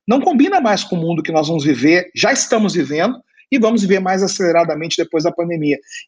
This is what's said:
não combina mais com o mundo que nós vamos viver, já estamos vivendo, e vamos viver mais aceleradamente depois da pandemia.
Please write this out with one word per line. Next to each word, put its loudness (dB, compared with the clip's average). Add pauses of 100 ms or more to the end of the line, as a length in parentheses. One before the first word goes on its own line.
não 2
combina 2
mais 0
com -6
o -2
mundo -2
que -6
nós 0
vamos -2
viver, 2
já 0
estamos 0
vivendo, -2 (360)
e 2
vamos 2
viver 2
mais 0
aceleradamente 0
depois -2
da 0
pandemia. -2 (300)